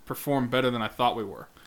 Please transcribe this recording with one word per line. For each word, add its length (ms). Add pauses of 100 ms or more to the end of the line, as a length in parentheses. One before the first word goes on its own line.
perform 440
better 220
than 120
I 60
thought 280
we 80
were. 240 (180)